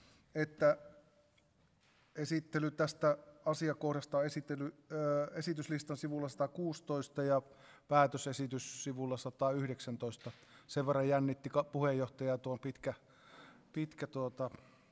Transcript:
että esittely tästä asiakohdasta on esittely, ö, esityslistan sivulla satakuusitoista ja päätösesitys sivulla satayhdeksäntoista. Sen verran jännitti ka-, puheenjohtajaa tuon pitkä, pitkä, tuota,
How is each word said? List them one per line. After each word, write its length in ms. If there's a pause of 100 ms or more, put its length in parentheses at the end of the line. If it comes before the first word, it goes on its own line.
(340)
että 420 (1400)
esittely 540
tästä 480 (260)
asiakohdasta 760
on 60
esittely, 500 (180)
ö, 420
esityslistan 640
sivulla 320
satakuusitoista 960
ja 200 (460)
päätösesitys 960
sivulla 320
satayhdeksäntoista. 1120 (360)
Sen 200
verran 220
jännitti 420
ka-, 140
puheenjohtajaa 760
tuon 200
pitkä, 360 (800)
pitkä, 340
tuota, 440 (420)